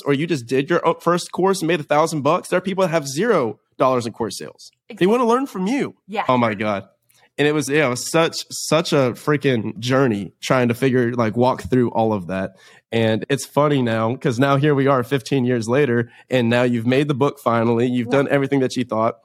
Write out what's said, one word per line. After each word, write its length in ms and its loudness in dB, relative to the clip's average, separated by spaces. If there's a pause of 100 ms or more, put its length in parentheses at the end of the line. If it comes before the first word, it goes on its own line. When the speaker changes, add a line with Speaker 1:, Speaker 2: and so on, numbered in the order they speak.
Speaker 1:
or 80 2
you 140 -2
just 180 -4
did 240 -2
your 180 0
o-, 120 0
first 320 -2
course 300 0
and 60 -2
made 120 0
a 40 -10
thousand 380 0
bucks, 280 0
there 80 0
are 40 0
people 220 -2
that 60 2
have 180 -2
zero 520 0 (180)
dollars 280 2
in 80 -4
course 240 -6
sales. 340 -18 (180)
They 40 -18
Speaker 2:
Exactly. 140 0
Speaker 1:
wanna 180 2
learn 220 2
from 200 -6
you. 280 -2 (120)
Speaker 2:
Yeah. 200 -6
Speaker 1:
Oh 100 4
my 180 2
God. 320 -4 (500)
And 100 2
it 60 2
was, 160 -2
yeah, 180 2
it 20 0
was 220 -6
such, 400 0
such 400 -2
a 220 2
freaking 680 -2
journey 640 0
trying 260 2
to 60 0
figure, 400 0
like, 240 -2
walk 260 0
through 280 0
all 200 0
of 160 -4
that. 300 -6 (340)
And 380 0
it's 160 -2
funny 360 0
now, 360 0
'cause 220 -2
now 180 4
here 180 2
we 120 2
are 160 2
fifteen 420 -2
years 240 -2
later, 420 0 (180)
and 200 2
now 140 4
you've 240 0
made 200 2
the 60 -2
book 260 0
finally. 480 0
You've 200 -2
Speaker 2:
Yeah. 40 -6 (120)
Speaker 1:
done 60 -2
everything 300 0
that 160 0
you 80 -2
thought. 420 -2